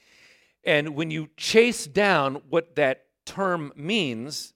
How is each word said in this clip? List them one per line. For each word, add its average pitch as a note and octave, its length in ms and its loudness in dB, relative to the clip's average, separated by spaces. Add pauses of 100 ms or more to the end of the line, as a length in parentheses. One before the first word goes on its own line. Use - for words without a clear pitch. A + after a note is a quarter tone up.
(640)
And D3+ 320 0
when D#3+ 160 -4
you D#3 260 -8
chase A3+ 500 2
down D3 500 2 (120)
what - 280 -2
that C3+ 320 0 (180)
term F3 480 -4
means, C#3+ 800 -6